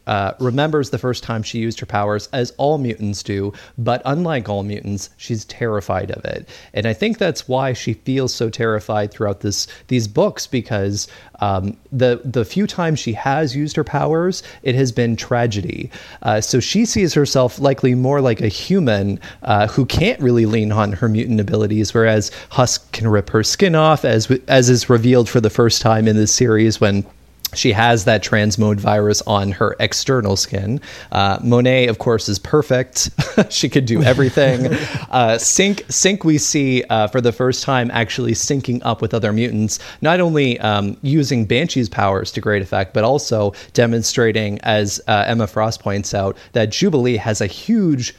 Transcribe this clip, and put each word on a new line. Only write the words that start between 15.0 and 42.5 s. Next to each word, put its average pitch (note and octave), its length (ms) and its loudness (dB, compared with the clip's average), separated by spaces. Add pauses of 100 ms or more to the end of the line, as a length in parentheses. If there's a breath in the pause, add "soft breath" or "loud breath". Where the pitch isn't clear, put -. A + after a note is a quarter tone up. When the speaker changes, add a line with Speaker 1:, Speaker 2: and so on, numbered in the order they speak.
Speaker 1:
tragedy. A2 760 -4 (320 loud breath)
Uh, G#2+ 180 0
so - 180 0
she G3+ 240 0
sees G3 300 0
herself C3+ 460 2
likely C3+ 340 2
more C3 280 2
like A#2+ 200 0
a B2 60 0
human, G#2 720 0 (240 loud breath)
uh, G#2 240 2
who B2+ 180 0
can't F#3+ 340 0
really A#2+ 280 4
lean G#2+ 240 0
on G#2 220 0
her A2+ 140 -2
mutant A2 320 0
abilities, G#2+ 540 0
whereas A2 380 2 (180 loud breath)
Husk - 420 -2
can A2+ 160 -2
rip G#2 220 2
her A2 140 2
skin F3+ 320 2
off, D#3 280 4
as A2+ 220 2
w-, B2+ 220 0
as C3 220 6
is B2 200 4
revealed A#2+ 400 4
for B2 100 2
the G#2+ 120 4
first A#2 300 2
time A2 260 4
in G#2+ 80 4
this G#2+ 180 2
series A2 480 2
when G2+ 240 2 (480)
she A#2+ 200 2
has A#2 320 4
that A2 180 2
transmode G#2+ 560 2
virus G#2 480 2
on G2+ 240 0
her G#2 300 -2
external A2 560 0
skin. G2+ 420 -4 (320 loud breath)
Uh, G2 320 0
Monet, B2 440 4
of A2 120 -2
course, A2+ 300 0
is G2+ 100 -2
perfect. - 760 0
<laughs> - 340 0
She - 180 -2
could C3 180 2
do A#2 180 2
everything. B2+ 720 2
Speaker 2:
<laughs> D3+ 80 -2 (300 loud breath)
Speaker 1:
Uh, A#2 260 2
Synch, G3 500 0
Synch G3 360 0
we D#3 140 4
see, C3+ 520 0
uh, G#2+ 180 2
for C3 120 -2
the A#2 140 2
first B2+ 320 0
time B2 260 0
actually A#2 400 -2
syncing B2+ 540 -2
up A#2 160 -2
with A2+ 120 -4
other G#2+ 200 0
mutants, A2 440 -2 (220 loud breath)
not E3+ 220 2
only, D3 400 2
um, G#2 400 0
using C#3 420 2
Banshee's B2 460 0
powers G2 420 -2
to - 80 -8
great G#2 220 0